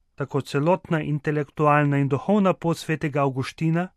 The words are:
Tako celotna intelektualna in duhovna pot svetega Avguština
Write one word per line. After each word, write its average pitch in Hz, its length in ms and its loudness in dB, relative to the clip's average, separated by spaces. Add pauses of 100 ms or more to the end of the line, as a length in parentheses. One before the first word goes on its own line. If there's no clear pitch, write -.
(160)
Tako 139 260 -4
celotna 165 600 -2
intelektualna 147 1000 2
in 139 80 2
duhovna 190 460 2
pot 165 240 -2
svetega 147 480 -2
Avguština 160 720 -2